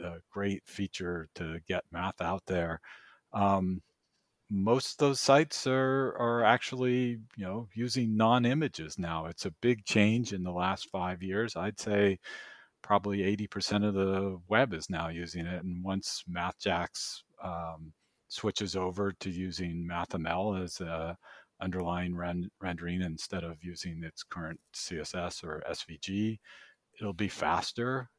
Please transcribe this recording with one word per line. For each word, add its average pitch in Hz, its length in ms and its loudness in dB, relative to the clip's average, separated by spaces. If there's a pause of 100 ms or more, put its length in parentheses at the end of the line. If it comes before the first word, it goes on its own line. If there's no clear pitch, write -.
uh, 85 160 -8 (120)
great 98 360 -2
feature 87 680 -6
to 82 320 -8
get 90 240 -2
math 90 300 -4
out 87 260 -4
there, 85 340 -2 (520)
um, 98 500 2 (680)
most 107 420 2
of - 140 4
those 139 140 4
sites 147 460 6
are, 131 520 2
are 117 260 4
actually, 123 760 4 (160)
you 101 80 -6
know, 104 300 -4
using 117 420 2
non-images 120 840 4
now. 82 280 -2
It's - 180 -8
a 90 160 -4
big 120 240 4
change 110 480 4
in 92 100 -4
the 90 100 -2
last 87 360 0
five 92 340 -4
years. 107 340 -2
I'd 95 220 -4
say 101 400 4 (640)
probably 101 420 2
eighty 101 240 2
percent 104 380 0
of 104 80 4
the 95 560 2
web 110 240 4
is 80 160 -6
now 82 200 -2
using 85 360 -6
it. 90 180 -4
And 90 220 -4
once 98 460 -4
MathJax, 87 920 -2 (220)
um, 82 480 -8 (380)
switches 98 460 -2
over 95 440 0
to 95 100 -4
using 87 560 -4
math 87 280 -4
M 80 120 -2
L 95 280 0
as 92 260 -4
a 82 360 -4 (440)
underlying 90 540 -2
ren-, 87 360 -4 (100)
rendering 87 420 -4
instead 85 400 -6
of 85 200 -8
using 85 420 -10
its - 180 -12
current 82 380 -10 (120)
C - 260 -8
S 76 160 -8
S 87 280 -6
or 78 260 -8
S 82 140 -6
V 80 180 -14
G, 107 400 -2 (600)
it'll 104 120 -4
be 92 160 0
faster. 120 800 -2 (100)